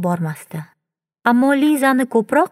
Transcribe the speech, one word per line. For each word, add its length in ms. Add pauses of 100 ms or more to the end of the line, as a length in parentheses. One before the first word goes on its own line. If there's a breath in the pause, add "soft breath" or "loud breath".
bormasdi. 560 (640)
Ammo 240 (120)
Lizani 440
ko'proq 460